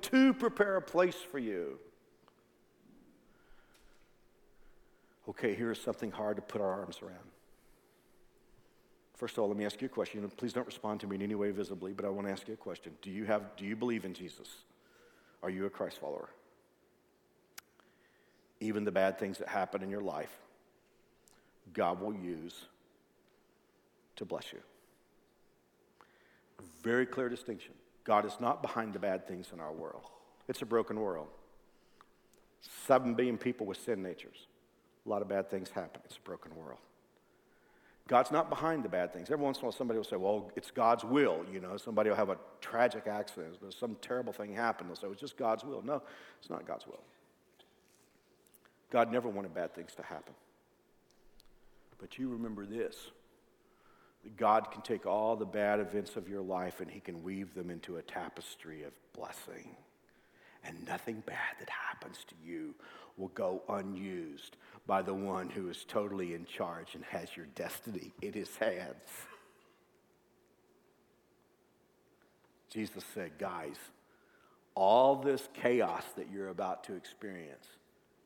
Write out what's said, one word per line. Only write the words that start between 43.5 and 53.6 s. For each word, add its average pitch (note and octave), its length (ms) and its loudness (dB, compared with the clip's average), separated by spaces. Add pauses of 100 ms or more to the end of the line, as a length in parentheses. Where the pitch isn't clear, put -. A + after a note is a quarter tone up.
There's G2 140 -12
some A#2 200 -2
terrible B2 380 -4
thing G#2 180 -6
happen. G#2 360 0
They'll E2+ 80 -8
say, G2+ 120 -8
"It's G2+ 120 -10
just - 180 -10
God's A2+ 260 2
will." C3 160 -6
No, C#3 220 -2 (360)
it's - 120 -16
not - 160 -6
God's - 200 -6
will. - 160 -14 (1900)
God A#2 200 6
never A#2+ 200 2
wanted G2 240 -4
bad E2 200 -2
things E2+ 200 -12
to - 80 -12
happen. D2+ 320 -12 (1600)
But F#2+ 200 -14
you C3 100 -2
remember A2 380 -4
this, G#2 460 -4 (1120)